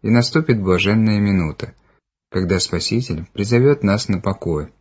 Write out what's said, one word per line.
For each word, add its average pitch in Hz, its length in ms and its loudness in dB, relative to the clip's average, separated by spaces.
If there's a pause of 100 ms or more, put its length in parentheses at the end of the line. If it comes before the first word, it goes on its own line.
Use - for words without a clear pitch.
и 107 80 -2
наступит 120 500 2
блаженная 101 580 2
минута, 95 560 -2 (560)
когда 92 300 0
Спаситель 87 720 -4
призовёт 120 500 2
нас 101 260 0
на 92 120 -2
покой 82 500 -4 (100)